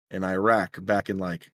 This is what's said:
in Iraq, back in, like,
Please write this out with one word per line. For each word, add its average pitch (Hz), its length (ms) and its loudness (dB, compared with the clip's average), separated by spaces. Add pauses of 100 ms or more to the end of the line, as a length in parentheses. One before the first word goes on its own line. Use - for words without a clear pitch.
(120)
in 95 140 -6
Iraq, 95 600 2
back 101 260 0
in, 95 80 -2
like, 90 360 -6